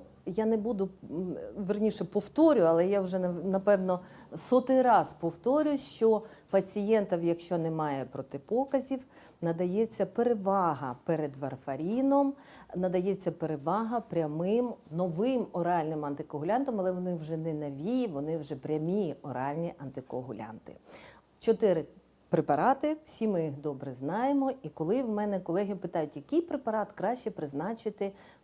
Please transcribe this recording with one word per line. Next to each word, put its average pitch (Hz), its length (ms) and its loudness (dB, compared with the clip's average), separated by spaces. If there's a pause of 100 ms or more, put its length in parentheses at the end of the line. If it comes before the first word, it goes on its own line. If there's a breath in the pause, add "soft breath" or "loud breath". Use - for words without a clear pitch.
(260)
я 214 200 -2
не 220 120 4
буду, 202 320 -2 (220)
м, 175 240 -4 (220)
верніше 208 480 0
повторю, 262 560 4
але 165 260 6
я 202 140 2
вже, 185 180 -2
нав-, 175 260 -2
напевно, 190 540 2 (360 loud breath)
сотий 254 460 4
раз 220 380 6
повторю, 277 580 2
що 226 440 2 (280 loud breath)
пацієнтам, 196 720 2
якщо 170 340 0
немає 156 480 -2
протипоказів, 247 1000 -4 (360 loud breath)
надається 180 640 0
перевага 185 960 0
перед 151 320 -2
варфаріном, 208 1000 0 (420 loud breath)
надається 185 560 0
перевага 165 680 -2
прямим 175 760 0 (180)
новим 185 600 0
оральним 160 540 0
антикоагулянтам, 175 760 -2
але 185 120 0
вони 180 240 -2
вже 160 220 -6
не 160 160 -2
нові, 151 540 -2
вони 151 300 -4
вже 147 180 -6
прямі 156 680 -2
оральні 143 560 -4
антикоагулянти. 127 960 -10 (640 loud breath)
Чотири 190 460 2 (440)
препарати, 240 760 2
всі - 220 -4
ми 185 160 2
їх 143 180 -4
добре 139 320 -6
знаємо, 247 580 0 (120)
і 151 60 -8
коли 196 340 0
в 233 60 -4
мене 208 300 0
колеги 190 360 -2
питають, 170 400 -4
який 277 260 0
препарат 220 500 -4
краще 226 400 -4
призначити 190 800 -6 (320 loud breath)